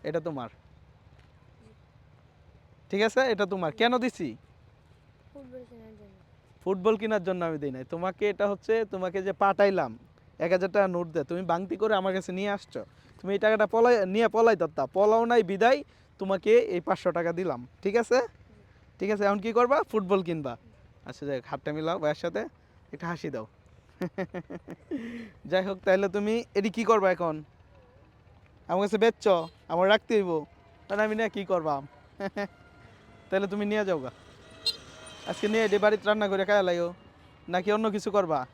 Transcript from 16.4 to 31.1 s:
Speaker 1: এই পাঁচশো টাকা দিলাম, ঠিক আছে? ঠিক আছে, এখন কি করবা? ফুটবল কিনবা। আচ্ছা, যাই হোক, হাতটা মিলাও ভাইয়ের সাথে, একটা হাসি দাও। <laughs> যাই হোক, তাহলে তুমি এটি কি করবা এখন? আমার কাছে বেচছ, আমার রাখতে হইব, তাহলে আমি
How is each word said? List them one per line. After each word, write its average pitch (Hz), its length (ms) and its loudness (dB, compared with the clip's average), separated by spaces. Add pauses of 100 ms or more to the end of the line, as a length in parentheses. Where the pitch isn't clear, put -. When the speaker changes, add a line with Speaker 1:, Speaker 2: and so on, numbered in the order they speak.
Speaker 1:
এই 175 120 0
পাঁচশো 185 300 0
টাকা 170 220 -2
দিলাম, 156 200 -2 (240)
ঠিক 196 180 -2
আছে? 240 160 2 (840)
ঠিক 196 140 -4
আছে, 202 140 0
এখন 202 180 2
কি 226 120 -2
করবা? 247 200 4 (140)
ফুটবল 196 360 2
কিনবা। 147 260 -6 (540)
আচ্ছা, 131 200 -14
যাই 139 100 -4
হোক, 120 140 -8
হাতটা 143 240 -6
মিলাও 160 280 -4
ভাইয়ের 151 200 0
সাথে, 180 180 -4 (520)
একটা 147 180 -12
হাসি 165 240 -8
দাও। 110 100 -8 (1080)
<laughs> 233 960 -12
যাই 185 160 0
হোক, 196 180 -6
তাহলে 196 300 2
তুমি 208 180 -2 (240)
এটি 202 200 0
কি 233 140 -2
করবা 196 240 4
এখন? 165 200 -4 (1300)
আমার 180 140 0
কাছে 208 200 -2
বেচছ, - 220 2 (480)
আমার 180 200 4
রাখতে 220 240 0
হইব, 185 140 0 (540)
তাহলে 202 200 -2
আমি 214 140 -2